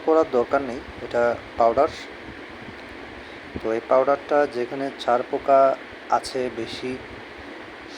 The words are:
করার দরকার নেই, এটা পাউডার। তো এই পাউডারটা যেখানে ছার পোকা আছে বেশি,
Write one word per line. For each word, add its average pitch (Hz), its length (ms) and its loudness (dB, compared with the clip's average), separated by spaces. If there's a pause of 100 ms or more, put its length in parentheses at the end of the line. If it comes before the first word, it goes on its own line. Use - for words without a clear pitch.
করার 160 260 6
দরকার 131 300 4
নেই, 127 180 -6 (220)
এটা 120 340 2 (220)
পাউডার। 120 320 6 (1700)
তো 110 100 0
এই 113 140 0
পাউডারটা 139 600 4
যেখানে 131 380 -4 (140)
ছার 123 240 2
পোকা 139 360 4 (500)
আছে 127 480 0
বেশি, 127 400 -6 (1000)